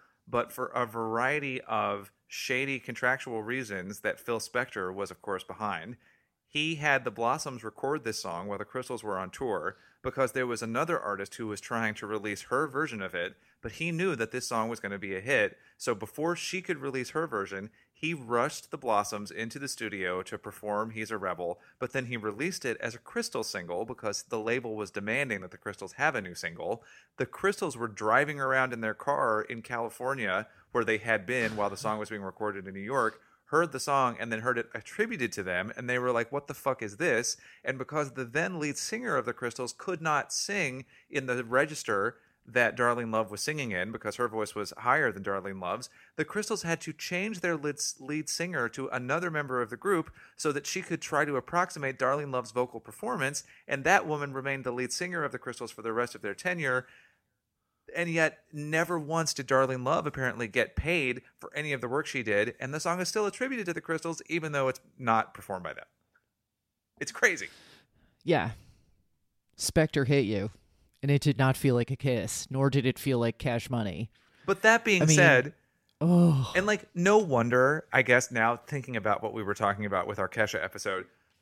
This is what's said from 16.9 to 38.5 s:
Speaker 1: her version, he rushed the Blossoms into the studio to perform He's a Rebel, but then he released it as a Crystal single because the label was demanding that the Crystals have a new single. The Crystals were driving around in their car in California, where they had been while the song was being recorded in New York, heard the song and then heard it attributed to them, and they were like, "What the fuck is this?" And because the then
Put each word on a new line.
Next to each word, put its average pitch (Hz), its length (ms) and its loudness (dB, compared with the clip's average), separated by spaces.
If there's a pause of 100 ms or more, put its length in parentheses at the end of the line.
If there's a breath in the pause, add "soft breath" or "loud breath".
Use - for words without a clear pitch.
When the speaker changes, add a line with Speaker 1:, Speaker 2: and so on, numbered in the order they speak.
Speaker 1:
her 160 160 -2
version, 98 440 -4 (220 soft breath)
he 165 220 -4
rushed 120 560 -2
the 160 80 -8
Blossoms 104 540 0
into 113 260 -8
the 139 80 -8
studio 92 560 -4
to 101 160 -8
perform 104 520 -4
He's 110 200 -8
a 107 80 -4
Rebel, 87 400 -4 (220 soft breath)
but 127 120 -6
then 127 140 -2
he 120 100 -6
released 110 480 -6
it 117 160 -2
as 113 140 -6
a - 40 -14
Crystal - 440 -6
single 90 420 -4
because 110 380 -6
the 113 160 -6
label 117 380 -2
was 104 160 -6
demanding 110 480 -2
that 90 100 -14
the - 80 -18
Crystals 98 360 -10
have 143 200 0
a 110 80 -2
new 90 140 -10
single. 85 480 -6 (320 soft breath)
The 131 100 -2
Crystals 185 500 -2
were 117 120 -2
driving 123 500 2
around 131 340 2
in 117 80 -6
their 110 140 -2
car 131 480 0
in 113 200 -8
California, 117 840 -2 (240 soft breath)
where 120 140 2
they 107 140 2
had 107 280 0
been 113 300 0
while 101 140 2
the 98 60 -10
song 107 220 -2
was 104 120 -6
being 104 120 -8
recorded 98 460 -6
in 95 60 -10
New 98 60 -10
York, 113 400 0 (260 soft breath)
heard 165 260 2
the 135 80 -6
song 131 400 2
and 117 100 -6
then 110 100 -4
heard 120 180 0
it 113 160 -4
attributed 147 580 -4
to 104 100 -6
them, 92 340 -2
and 123 140 -4
they 123 80 2
were 123 140 0
like, 117 180 0
"What 143 160 -6
the 139 80 -8
fuck - 280 -2
is 104 160 -8
this?" 123 380 0 (280 loud breath)
And 131 140 -4
because 139 340 -4
the 127 140 -6
then 165 340 -2